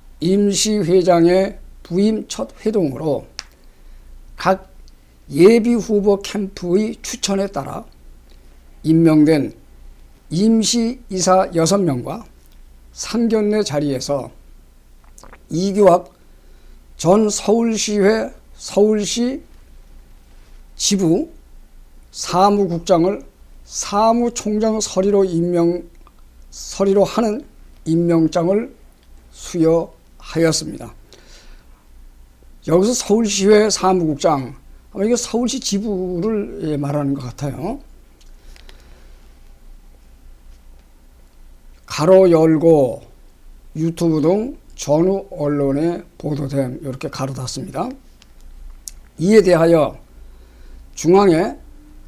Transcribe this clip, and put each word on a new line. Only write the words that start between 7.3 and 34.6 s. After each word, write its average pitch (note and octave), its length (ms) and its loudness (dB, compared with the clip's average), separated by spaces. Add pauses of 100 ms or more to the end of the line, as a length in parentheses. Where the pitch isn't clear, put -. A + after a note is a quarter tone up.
따라 C3+ 380 -10 (960)
임명된 D#3 720 4 (760)
임시이사 G3 1300 0
여섯 E3 220 2
명과 D3+ 480 -4 (640)
상견례 G#3+ 720 -2
자리에서 C#3+ 680 -4 (1160)
이규학 F#3 640 2 (840)
전 G#3 320 2
서울시회 A3 1040 0 (220)
서울시 G#3+ 840 -2 (1300)
지부 G3 540 -2 (840)
사무국장을 F#3+ 1120 0 (400)
사무총장 A3 1160 -2
서리로 G3 420 0
임명, F3 640 0 (640)
서리로 G3 560 0
하는 A3 400 -2 (400)
임명장을 E3+ 920 0 (560)
수여하였습니다. - 1600 -4 (1700)
여기서 F#3 260 2
서울시회 G#3 760 2
사무국장, D#3 880 -2 (340)